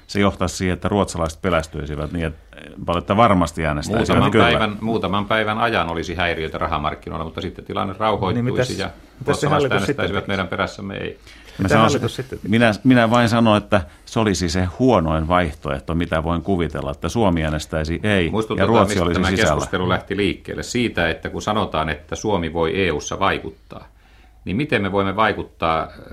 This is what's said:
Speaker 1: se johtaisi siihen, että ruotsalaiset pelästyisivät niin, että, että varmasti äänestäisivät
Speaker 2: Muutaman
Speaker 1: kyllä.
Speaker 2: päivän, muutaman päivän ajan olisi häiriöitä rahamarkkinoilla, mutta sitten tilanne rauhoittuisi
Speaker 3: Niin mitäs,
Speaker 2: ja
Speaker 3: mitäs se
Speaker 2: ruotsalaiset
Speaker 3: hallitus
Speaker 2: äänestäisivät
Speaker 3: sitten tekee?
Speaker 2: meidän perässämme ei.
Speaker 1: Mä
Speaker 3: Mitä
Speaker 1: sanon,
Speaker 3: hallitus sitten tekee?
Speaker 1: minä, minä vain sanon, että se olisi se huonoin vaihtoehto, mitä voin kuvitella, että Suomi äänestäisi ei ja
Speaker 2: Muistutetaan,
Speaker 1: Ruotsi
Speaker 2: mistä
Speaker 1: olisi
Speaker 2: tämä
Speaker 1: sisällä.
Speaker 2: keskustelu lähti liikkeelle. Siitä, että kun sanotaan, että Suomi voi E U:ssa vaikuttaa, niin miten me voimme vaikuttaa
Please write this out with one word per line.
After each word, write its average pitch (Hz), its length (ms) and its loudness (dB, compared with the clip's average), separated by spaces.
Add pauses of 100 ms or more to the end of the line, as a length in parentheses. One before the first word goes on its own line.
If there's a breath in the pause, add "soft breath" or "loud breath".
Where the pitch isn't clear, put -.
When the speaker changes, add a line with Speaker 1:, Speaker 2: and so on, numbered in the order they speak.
Speaker 1:
se - 120 -4
johtaisi 92 360 0
siihen, 92 180 -2
että 87 160 -4
ruotsalaiset 85 520 -2
pelästyisivät 76 720 -4
niin, 85 140 -4
että, - 320 -10 (400)
että 98 200 0
varmasti 92 480 4
äänestäisivät 78 420 -2
Speaker 2:
Muutaman 95 240 4
Speaker 1:
kyllä. 110 140 6
Speaker 2:
päivän, 107 360 2
muutaman 104 440 -2
päivän 107 320 0
ajan 110 320 0
olisi 82 260 -4
häiriöitä 80 420 -2
rahamarkkinoilla, 80 680 -4
mutta 80 160 -10
sitten 90 240 -10
tilanne 98 340 -6
rauhoittuisi 110 420 0
Speaker 3:
Niin 120 120 -2
mitäs, 123 160 0
Speaker 2:
ja 95 160 -6
Speaker 3:
mitäs - 560 -6
se 151 60 0
Speaker 2:
ruotsalaiset 143 40 2
Speaker 3:
hallitus 147 200 2
Speaker 2:
äänestäisivät 98 360 0
Speaker 3:
sitten 98 140 -2
tekee? - 60 -8
Speaker 2:
meidän 95 200 -2
perässämme 98 500 -4
ei. 90 120 -8
Speaker 1:
Mä - 480 -20
Speaker 3:
Mitä 95 120 0
Speaker 1:
sanon, 110 160 6
Speaker 3:
hallitus 117 300 0
sitten - 240 -10
tekee? - 120 -4
Speaker 1:
minä, 113 200 6 (120)
minä 123 260 6
vain 120 200 4
sanon, 113 280 4
että 101 240 2 (240 loud breath)
se - 140 -4
olisi 92 300 2
se 92 180 0 (120)
huonoin 80 480 4
vaihtoehto, 82 680 -2
mitä 82 280 0
voin 82 180 -2
kuvitella, 76 500 -2
että 76 180 -6
Suomi 87 340 2
äänestäisi 78 600 -4
ei 101 220 2
ja 76 60 -2
Speaker 2:
Muistutetaan, 98 380 0
Speaker 1:
Ruotsi 107 260 4
Speaker 2:
mistä 90 100 2
Speaker 1:
olisi 87 160 0
Speaker 2:
tämä 95 80 2
Speaker 1:
sisällä. 92 240 2
Speaker 2:
keskustelu 87 360 -2
lähti 90 280 -2
liikkeelle. 92 460 -4
Siitä, 98 460 -2
että 82 200 -6
kun 87 120 -8
sanotaan, 90 480 -2
että - 260 -8
Suomi 85 380 -2
voi 82 340 0
E 82 40 0
U:ssa 76 280 -6
vaikuttaa, - 680 -4 (580 soft breath)
niin 90 120 -4
miten 135 240 0
me 95 100 -2
voimme 98 240 0
vaikuttaa 87 720 0 (260)